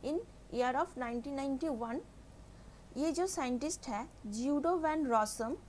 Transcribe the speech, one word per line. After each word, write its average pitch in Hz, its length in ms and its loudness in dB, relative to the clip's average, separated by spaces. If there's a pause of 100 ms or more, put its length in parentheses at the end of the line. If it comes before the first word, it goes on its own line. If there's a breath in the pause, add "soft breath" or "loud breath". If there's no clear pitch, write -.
in 294 120 2 (380)
year 247 240 4
of 339 180 0
नाइनटीन 240 360 -4
नाइंटी 269 360 0
वन। 247 320 -2 (960 loud breath)
ये 311 140 4
जो 339 160 2
scientist 277 600 0
है 226 160 -2 (240)
Judo 285 500 4
van 311 300 2
Rossum 226 480 4 (140)